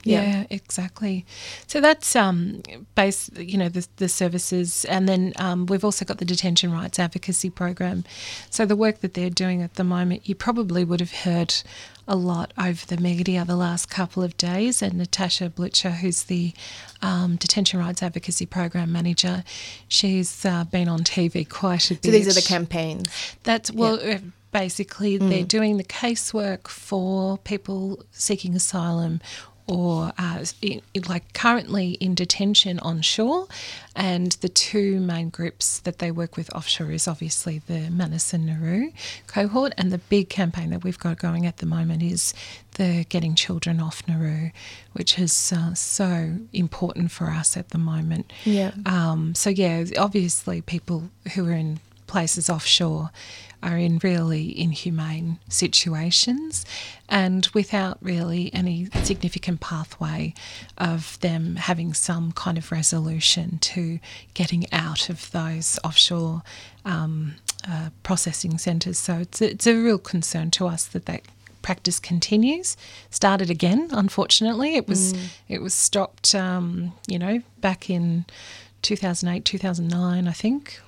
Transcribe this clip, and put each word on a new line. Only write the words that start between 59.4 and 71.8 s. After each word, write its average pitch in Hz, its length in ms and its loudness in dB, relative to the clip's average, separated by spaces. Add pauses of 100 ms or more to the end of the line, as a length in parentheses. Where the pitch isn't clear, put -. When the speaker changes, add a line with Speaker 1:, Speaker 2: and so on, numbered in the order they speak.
Speaker 2:
pathway 156 720 -4 (460)
of 165 420 -2
them 170 360 0
having 170 360 -2
some 165 400 0
kind 165 260 -2
of 160 120 -6
resolution 160 880 0
to 165 400 -2 (360)
getting 175 380 0
out 160 360 0
of 165 240 -8
those 160 500 -2
offshore, 165 600 2 (420)
um, 160 500 -2 (340)
uh, 160 220 -4 (140)
processing 165 520 -2
centres. 170 420 -2
So 170 220 -2
it's, - 220 -6
it's 214 240 2
a 233 80 8
real 226 240 4
concern 165 540 -2
to 180 160 2
us 165 160 -2
that - 220 -8
that - 160 -6 (400)
practice 180 360 -2